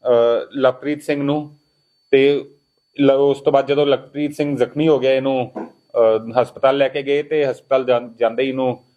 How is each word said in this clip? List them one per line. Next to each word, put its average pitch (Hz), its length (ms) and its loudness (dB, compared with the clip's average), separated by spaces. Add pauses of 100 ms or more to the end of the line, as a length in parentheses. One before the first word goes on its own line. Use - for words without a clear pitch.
ਅਹ, 117 380 2 (100)
ਲਵਪ੍ਰੀਤ 139 460 -2
ਸਿੰਘ 143 200 -4
ਨੂੰ। 147 340 -6 (540)
ਤੇ 139 340 4 (560)
ਲ-, 139 100 4
ਉਸ 139 300 2
ਤੋਂ 147 120 0
ਬਾਅਦ 135 140 2
ਜਦੋਂ 143 200 0
ਲਵਪ੍ਰੀਤ 143 480 -4
ਸਿੰਘ 143 220 -4
ਜ਼ਖਮੀ 143 320 -2
ਹੋ 147 100 4
ਗਿਆ, 131 140 0
ਇਹਨੂੰ, 131 400 -2 (140)
ਅਹ, 113 760 0
ਹਸਪਤਾਲ 131 340 0
ਲੈ 139 120 2
ਕੇ 139 140 -6
ਗਏ 139 200 -2
ਤੇ 147 280 -2
ਹਸਪਤਾਲ 131 340 -2
ਜਾਂ-, 123 240 0 (100)
ਜਾਂਦੇ 117 240 0
ਹੀ 135 60 -2
ਇਹਨੂੰ 131 360 -4 (120)